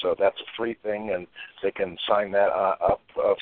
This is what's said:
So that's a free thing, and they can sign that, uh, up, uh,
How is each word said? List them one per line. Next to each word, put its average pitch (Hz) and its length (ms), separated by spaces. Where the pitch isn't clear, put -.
So 90 180
that's 98 220
a - 160
free 113 260
thing, 107 300
and 90 120
they 98 80
can 90 340
sign 104 260
that, 101 200
uh, 95 240
up, 95 160
uh, 101 240